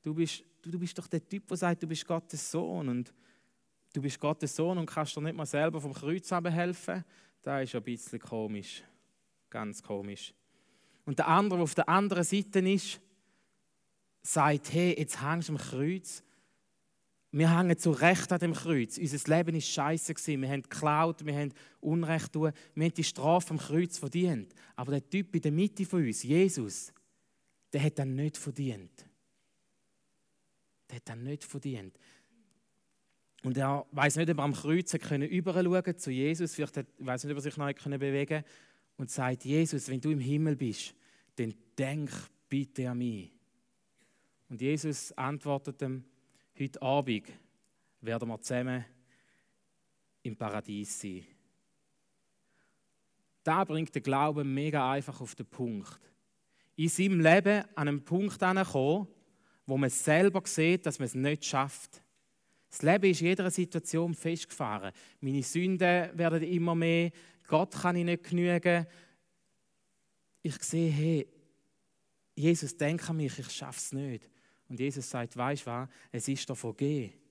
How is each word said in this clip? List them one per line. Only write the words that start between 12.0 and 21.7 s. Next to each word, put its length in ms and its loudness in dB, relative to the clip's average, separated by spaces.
Seite 380 2
ist, 400 2
sagt, 500 2
hey, 240 4
jetzt 240 -4
hängst 280 -2
du 60 -2
am 40 -4
Kreuz. 640 -4
Wir 220 6
hängen 180 4
zu 140 2
Recht 400 4
an 80 4
dem 140 0
Kreuz. 440 0
Unser 400 0
Leben 200 2
ist 100 -2
scheiße 480 -2
gewesen. 260 -4
Wir 80 -2
haben 140 -2
geklaut, 640 0
wir 80 -2
haben 180 -2